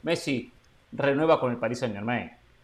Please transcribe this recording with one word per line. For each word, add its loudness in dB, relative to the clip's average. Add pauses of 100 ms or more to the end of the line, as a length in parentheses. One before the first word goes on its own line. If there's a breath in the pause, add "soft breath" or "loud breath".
"Messi, -2 (440)
renueva 4
con 0
el -4
Paris -4
Saint-Germain". -4 (320)